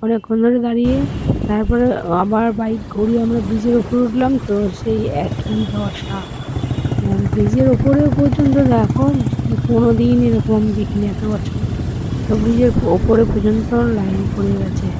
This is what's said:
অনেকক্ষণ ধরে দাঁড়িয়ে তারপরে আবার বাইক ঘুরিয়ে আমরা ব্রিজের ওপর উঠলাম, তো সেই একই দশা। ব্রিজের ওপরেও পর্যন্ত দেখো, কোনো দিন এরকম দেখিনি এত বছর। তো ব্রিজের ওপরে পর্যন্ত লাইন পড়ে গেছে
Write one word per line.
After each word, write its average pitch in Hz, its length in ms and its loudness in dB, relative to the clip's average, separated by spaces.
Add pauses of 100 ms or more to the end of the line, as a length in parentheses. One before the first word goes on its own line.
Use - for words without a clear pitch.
অনেকক্ষণ 220 400 -2
ধরে 240 240 2
দাঁড়িয়ে 240 300 0 (520)
তারপরে 220 360 2 (360)
আবার 214 260 0 (120)
বাইক 220 220 -4 (120)
ঘুরিয়ে 220 320 0
আমরা 233 220 0
ব্রিজের 220 340 0
ওপর - 160 -2 (100)
উঠলাম, 254 240 0 (160)
তো 208 80 0 (240)
সেই 220 200 -2 (260)
একই - 340 -4 (140)
দশা। 202 460 -6 (1120)
ব্রিজের 214 440 2
ওপরেও 285 420 4
পর্যন্ত 285 380 4 (180)
দেখো, 233 320 2 (640)
কোনো 233 200 2 (100)
দিন 240 180 4 (100)
এরকম 220 340 2 (160)
দেখিনি 202 360 -2
এত - 80 -8 (100)
বছর। - 260 -4 (680)
তো - 60 -2 (100)
ব্রিজের 233 300 4 (240)
ওপরে 220 360 4
পর্যন্ত 214 380 0 (280)
লাইন 190 240 -2 (120)
পড়ে 196 280 0
গেছে 190 260 -2 (120)